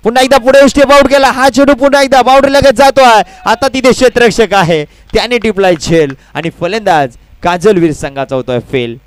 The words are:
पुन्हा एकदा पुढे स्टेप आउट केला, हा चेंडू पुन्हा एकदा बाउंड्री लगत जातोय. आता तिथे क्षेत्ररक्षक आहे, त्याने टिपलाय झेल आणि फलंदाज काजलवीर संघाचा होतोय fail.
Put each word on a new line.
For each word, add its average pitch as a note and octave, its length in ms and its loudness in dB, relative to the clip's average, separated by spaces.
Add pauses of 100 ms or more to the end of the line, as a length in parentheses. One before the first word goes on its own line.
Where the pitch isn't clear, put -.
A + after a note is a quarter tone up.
पुन्हा B3 200 0
एकदा C4+ 140 2
पुढे C4 320 4
स्टेप C#4 220 0
आउट C#4+ 140 4
केला, C4+ 260 0
हा C4 180 0
चेंडू C#4 240 2
पुन्हा C#4 280 0
एकदा C4 200 2
बाउंड्री C4+ 320 2
लगत C4+ 220 2
जातोय. B3+ 460 4 (240)
आता A#3 220 -2
तिथे B3+ 240 0
क्षेत्ररक्षक A#3 640 0
आहे, E3 320 -2
त्याने A3+ 520 -6
टिपलाय F#3+ 440 -2
झेल D3+ 320 -2 (200)
आणि D#3+ 160 -8
फलंदाज F3 640 -4 (280)
काजलवीर F3 480 0
संघाचा C3+ 440 -8
होतोय B2 240 -6
fail. A#2 480 -8